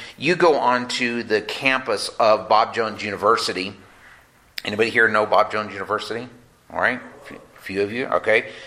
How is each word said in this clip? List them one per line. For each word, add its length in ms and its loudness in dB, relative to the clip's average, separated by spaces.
you 180 0
go 220 4
onto 640 0
the 180 0
campus 680 -2
of 300 4
Bob 240 4
Jones 280 -4
University, 680 0
anybody 240 0
here 180 4
know 160 2
Bob 260 2
Jones 220 -4
University? 560 -6
All 80 -8
right, 220 0
a 240 -20
few, 160 -18
few 280 -6
of 80 -2
you, 180 -4
okay. 420 2